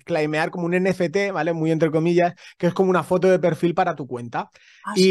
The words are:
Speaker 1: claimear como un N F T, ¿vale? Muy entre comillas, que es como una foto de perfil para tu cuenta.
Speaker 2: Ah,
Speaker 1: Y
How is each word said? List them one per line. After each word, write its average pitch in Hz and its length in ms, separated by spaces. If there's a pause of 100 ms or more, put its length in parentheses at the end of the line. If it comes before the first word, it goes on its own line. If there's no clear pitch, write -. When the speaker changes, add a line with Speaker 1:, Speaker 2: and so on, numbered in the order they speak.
Speaker 1:
claimear 156 460
como 175 140
un 175 100
N 185 140
F 175 200
T, 196 220
¿vale? 165 220
Muy 160 180
entre 160 200
comillas, 170 440 (220)
que 175 100
es 170 60
como 190 160
una 175 140
foto 185 240
de 185 120
perfil 170 340
para 175 220
tu 143 120
cuenta. 123 420 (360)
Speaker 2:
Ah, 202 100
Speaker 1:
Y 190 160